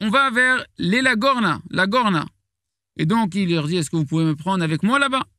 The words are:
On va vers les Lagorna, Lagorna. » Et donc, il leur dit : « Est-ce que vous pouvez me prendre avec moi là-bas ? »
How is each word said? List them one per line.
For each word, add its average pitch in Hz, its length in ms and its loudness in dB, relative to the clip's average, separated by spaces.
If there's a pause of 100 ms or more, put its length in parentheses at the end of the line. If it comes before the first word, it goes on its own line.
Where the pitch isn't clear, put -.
On 214 100 -2
va 269 220 2
vers 254 340 0 (120)
les 214 220 0
Lagorna, 247 720 0
Lagorna. » 196 560 0 (720)
Et 156 80 0
donc, 196 300 0
il 196 120 0
leur 156 200 0
dit : « 180 80 -2
Est-ce 160 120 -2
que - 60 -6
vous 160 100 0
pouvez 160 200 0
me 156 100 2
prendre 180 300 -2
avec 156 180 -2
moi 240 160 2
là-bas ? » 269 300 -2 (100)